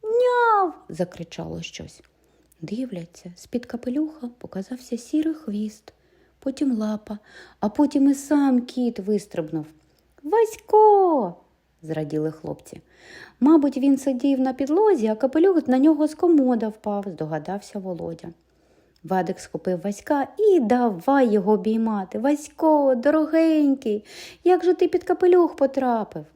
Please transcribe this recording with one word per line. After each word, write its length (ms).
«Няв!» — 720
закричало 720
щось. 400
Дивляться, 760
з-під 300
капелюха 720
показався 600
сірий 360
хвіст, 580
потім 340
лапа, 460
а 80
потім 420
і 40
сам 460
кіт 380
вистрибнув. 680
«Васько!» — 1120
зраділи 480
хлопці. 500
Мабуть, 360
він 220
сидів 420
на 120
підлозі, 540
а 80
капелюх 540
на 100
нього 300
з 60
комода 540
впав, 400
здогадався 680
Володя. 500
Вадик 380
схопив 400
Васька 480
і 220
давай 720
його 200
обіймати. 680
«Васько, 760
дорогенький, 1120
як 200
же 100
ти 140
під 160
капелюх 520
потрапив?» 680